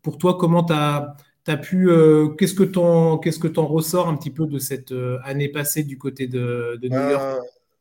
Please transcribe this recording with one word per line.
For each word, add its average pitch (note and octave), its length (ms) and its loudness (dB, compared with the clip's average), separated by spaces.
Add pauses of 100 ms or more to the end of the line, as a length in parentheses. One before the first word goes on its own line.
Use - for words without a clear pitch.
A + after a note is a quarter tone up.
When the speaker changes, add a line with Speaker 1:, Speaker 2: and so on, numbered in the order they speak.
Speaker 1:
pour D3+ 160 -8
toi, F3+ 180 2
comment F3 280 2
t'as, D3 520 -2 (280)
t'as D3+ 140 -2
pu, F#3 340 2
euh, D#3 380 8
qu'est-ce E3+ 260 -2
que G3 80 4
t'en, E3+ 560 2
qu'est-ce D#3+ 180 -4
que - 100 -2
t'en D#3+ 200 0
ressors D#3+ 400 0
un D#3 100 -2
petit - 140 -10
peu D#3 160 -4
de C#3+ 100 -6
cette, B2+ 360 -8
euh, B2 300 -6
année C#3 260 -4
passée D3 340 -4
du C3+ 160 -8
côté C3+ 260 -8
de, A#2+ 560 -6
de B2+ 60 -8
New C3+ 240 -2
York ? C#3 120 0
Speaker 2:
Euh, C3+ 160 -6 (420)